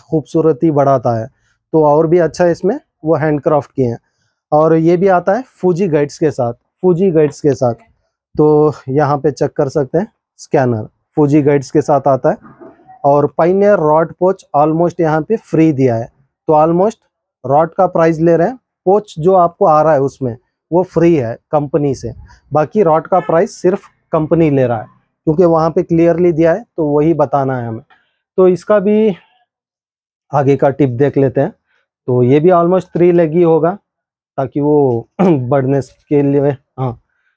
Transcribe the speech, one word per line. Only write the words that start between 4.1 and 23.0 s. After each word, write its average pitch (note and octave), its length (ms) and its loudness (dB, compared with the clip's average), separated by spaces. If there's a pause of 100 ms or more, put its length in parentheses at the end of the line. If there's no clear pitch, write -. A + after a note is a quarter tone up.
और D#3 220 2
ये E3 240 2
भी F#3+ 120 0
आता F3+ 240 0
है B3+ 100 -4 (180)
फूजी F#3 260 0
गाइड्स D3 320 -2
के D#3 120 0
साथ, A#2+ 220 -4
फूजी F#3 580 -2
गाइड्स D3+ 300 0
के D3 120 0
साथ, A#2+ 200 -2 (640)
तो D3+ 380 2 (160)
यहाँ C#3+ 280 0
पे C#3+ 140 -2
चेक C#3+ 200 -4
कर C#3+ 180 -4
सकते C#3+ 280 -4
हैं G#3 140 -6 (260)
स्कैनर B2 500 -2 (300)
फूजी D3 240 2
गाइड्स C#3+ 300 0
के D3+ 100 0
साथ C#3+ 260 0
आता C#3 220 0
है। G3 80 -2 (680)
और C#3+ 200 2 (120)
पायनियर G3 420 2
रॉड D#3+ 400 0
पोच F#3+ 260 -2 (120)
almost D#3+ 420 0
यहाँ D#3+ 220 0
पे G#3+ 160 -4
फ्री D#3+ 360 0
दिया B2+ 220 0
है, A2+ 100 -6 (420)
तो D#3+ 80 0
almost E3+ 420 0 (460)
रॉड D3 300 0
का F#3+ 140 0
प्राइस E3 320 0
ले E3+ 180 2
रहे E3+ 100 0
हैं, B3+ 80 -8 (300)
पोच G3+ 340 -2
जो F3 140 0
आपको F3+ 320 0
आ D#3 160 4
रहा D#3 120 2
है C3+ 80 2
उसमें C3 340 -6 (360)
वो F3 120 0
फ्री E3+ 320 0
है A#2+ 220 -4 (140)
कंपनी D3 440 -2
से, A2 180 -12 (400)
बाकी D3+ 300 0
रॉड D#3+ 240 0